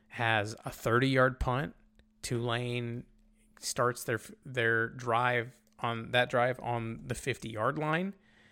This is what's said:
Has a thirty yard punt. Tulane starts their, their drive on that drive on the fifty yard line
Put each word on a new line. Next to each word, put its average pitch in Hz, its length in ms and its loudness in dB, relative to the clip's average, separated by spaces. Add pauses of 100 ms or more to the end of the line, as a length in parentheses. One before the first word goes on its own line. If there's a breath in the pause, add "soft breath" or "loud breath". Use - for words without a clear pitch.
(120 soft breath)
Has 113 520 2
a 123 80 -8
thirty 123 380 4
yard 131 280 4
punt. 131 380 -2 (460)
Tulane 120 840 -2 (560)
starts - 460 0
their, 117 160 -2 (240)
their 113 420 2
drive 120 640 0 (280)
on 117 320 -4
that 123 180 4
drive 123 340 2
on 117 420 -4
the 123 100 -4
fifty - 340 -6
yard 117 280 0
line 160 360 0 (380 soft breath)